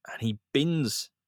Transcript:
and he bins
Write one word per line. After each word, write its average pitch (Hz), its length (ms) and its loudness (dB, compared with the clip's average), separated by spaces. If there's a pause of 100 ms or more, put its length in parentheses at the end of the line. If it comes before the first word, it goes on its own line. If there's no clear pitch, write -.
(120)
and - 80 -10
he 110 180 -2 (140)
bins 151 580 2 (160)